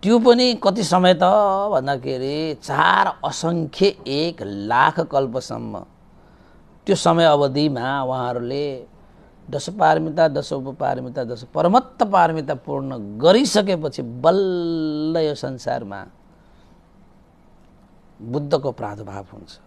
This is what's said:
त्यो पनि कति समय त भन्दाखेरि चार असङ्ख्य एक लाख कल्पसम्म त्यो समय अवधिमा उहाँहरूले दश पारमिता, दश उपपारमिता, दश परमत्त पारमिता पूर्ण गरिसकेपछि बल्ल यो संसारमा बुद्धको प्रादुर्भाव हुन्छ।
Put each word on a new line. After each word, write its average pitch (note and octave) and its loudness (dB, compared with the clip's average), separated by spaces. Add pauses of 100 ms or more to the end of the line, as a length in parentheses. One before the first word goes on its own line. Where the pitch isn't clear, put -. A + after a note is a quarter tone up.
त्यो A3+ 4
पनि A#3+ 4 (100)
कति G3 2
समय F3+ 4
त E3+ 2 (480)
भन्दाखेरि C#3 -4
चार F3 2 (180)
असङ्ख्य E3 -2 (220)
एक D3+ -4
लाख A2 0
कल्पसम्म B2 -2 (1120)
त्यो G3 4
समय E3+ 4
अवधिमा C#3+ 2
उहाँहरूले B2+ -4 (840)
दश C#3+ -8
पारमिता, D#3+ 2
दश C#3+ -2
उपपारमिता, C3 -6
दश A2+ -10
परमत्त G#3+ 2
पारमिता E3 2
पूर्ण C3 -8
गरिसकेपछि F3+ 2 (200)
बल्ल E3 0
यो D3+ 0
संसारमा A#2+ -8 (2250)
बुद्धको C#3+ -2
प्रादुर्भाव G2+ -12
हुन्छ। G2+ -20 (160)